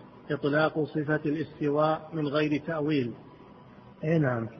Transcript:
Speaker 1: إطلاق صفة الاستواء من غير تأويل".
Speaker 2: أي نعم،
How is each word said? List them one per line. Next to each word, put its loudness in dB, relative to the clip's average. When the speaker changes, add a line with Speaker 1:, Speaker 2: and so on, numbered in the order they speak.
Speaker 1:
إطلاق 2
صفة 0
الاستواء 0
من -2
غير 0
تأويل". 0
Speaker 2:
أي 4
نعم، 2